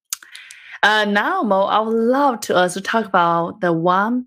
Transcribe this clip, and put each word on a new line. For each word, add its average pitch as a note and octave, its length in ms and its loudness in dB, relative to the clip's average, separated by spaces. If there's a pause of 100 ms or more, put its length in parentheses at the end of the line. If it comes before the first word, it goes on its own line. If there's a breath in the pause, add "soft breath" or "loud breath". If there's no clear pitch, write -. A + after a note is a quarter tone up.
(840 loud breath)
Uh, G#3+ 220 2
now, A#3+ 360 0
Mo, G3 220 2
I G3+ 160 0
would A3 160 -2
love B3 460 0
to - 140 -2
us F3+ 200 2
to G3 60 -6
talk A3+ 240 -2
about E3+ 560 0
the F3 120 0
one G3 540 0